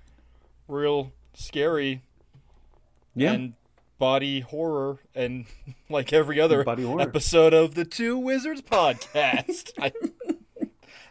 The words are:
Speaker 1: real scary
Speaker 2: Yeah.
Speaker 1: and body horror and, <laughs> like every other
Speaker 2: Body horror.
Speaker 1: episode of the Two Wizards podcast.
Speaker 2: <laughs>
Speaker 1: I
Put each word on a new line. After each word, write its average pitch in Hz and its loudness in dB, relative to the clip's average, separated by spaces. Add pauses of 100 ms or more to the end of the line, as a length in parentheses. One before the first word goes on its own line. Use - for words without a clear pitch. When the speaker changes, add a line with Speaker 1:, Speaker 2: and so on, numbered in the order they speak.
(680)
Speaker 1:
real 143 -2 (200)
scary 143 -2 (1120)
Speaker 2:
Yeah. 147 2
Speaker 1:
and 127 -6 (460)
body 135 0
horror 143 -4 (160)
and, 127 -6 (220)
<laughs> - -20
like 143 -2
every 151 2
other 156 4
Speaker 2:
Body 123 -2
horror. 131 -2
Speaker 1:
episode 160 6
of 160 4
the 170 -2
Two 233 -4
Wizards 269 -4
podcast. 143 0
Speaker 2:
<laughs> - -12
Speaker 1:
I - -2 (1200)